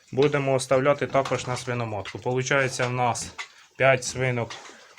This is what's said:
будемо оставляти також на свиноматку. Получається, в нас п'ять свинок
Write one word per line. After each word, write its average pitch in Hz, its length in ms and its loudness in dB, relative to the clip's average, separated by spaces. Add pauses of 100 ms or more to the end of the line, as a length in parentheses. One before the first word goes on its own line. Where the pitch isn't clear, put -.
(120)
будемо 139 420 2
оставляти 135 540 2
також 135 400 0
на 123 100 -2
свиноматку. 113 640 -6
Получається, 127 680 0
в 123 60 -2
нас 123 380 -2 (460)
п'ять 131 260 4
свинок 123 480 -2 (480)